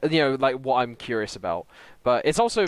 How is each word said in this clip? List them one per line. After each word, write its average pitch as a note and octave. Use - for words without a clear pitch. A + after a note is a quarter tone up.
you D#3+
know, C3+
like, C3
what C3
I'm A#2+
curious A2
about. F2
But B2
it's D3
also A3+